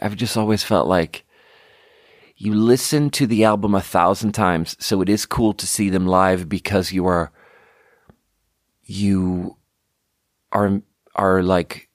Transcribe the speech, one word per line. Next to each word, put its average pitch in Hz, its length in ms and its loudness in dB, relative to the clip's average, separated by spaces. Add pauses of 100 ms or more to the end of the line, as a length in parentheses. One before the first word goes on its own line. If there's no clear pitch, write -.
I've 104 140 -6
just 117 200 -4
always 107 260 0
felt 90 240 0
like 85 380 -2 (1120)
you 104 180 -4
listen 131 560 2
to 139 160 0
the 110 180 2
album 104 300 2
a 95 60 2
thousand 95 520 0
times, 87 480 -2
so 98 200 -2
it 92 80 0
is 104 160 0
cool 110 300 0
to - 120 -10
see 101 240 -2
them 92 160 0
live 92 420 2
because 92 420 -2
you 92 160 -2
are, 87 260 -2 (1500)
you 92 760 -2 (920)
are, 101 300 0 (340)
are, 95 280 2
like, 90 520 -2